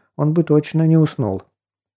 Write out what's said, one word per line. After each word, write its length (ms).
Он 200
бы 80
точно 420
не 120
уснул. 440